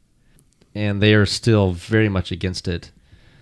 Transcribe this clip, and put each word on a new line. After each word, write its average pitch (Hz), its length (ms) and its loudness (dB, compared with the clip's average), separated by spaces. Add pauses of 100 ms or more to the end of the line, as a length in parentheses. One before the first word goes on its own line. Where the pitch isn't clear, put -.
(760)
and 104 260 -4
they 107 140 4
are 104 120 4
still 101 460 2
very 110 380 0
much 92 200 -4
against 90 380 -8
it. 85 220 -8 (520)